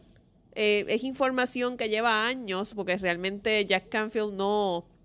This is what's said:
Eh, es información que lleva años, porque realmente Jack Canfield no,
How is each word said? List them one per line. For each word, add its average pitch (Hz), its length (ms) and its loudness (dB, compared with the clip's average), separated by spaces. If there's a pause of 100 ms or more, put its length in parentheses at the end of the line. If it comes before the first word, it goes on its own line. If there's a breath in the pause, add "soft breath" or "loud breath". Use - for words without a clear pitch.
(540)
Eh, 208 340 4
es 240 160 2
información 254 720 0
que 233 120 -4
lleva 220 380 2
años, 220 480 -4
porque 185 240 -2
realmente 196 680 0
Jack 185 240 0
Canfield 214 460 -2
no, 196 500 0 (200)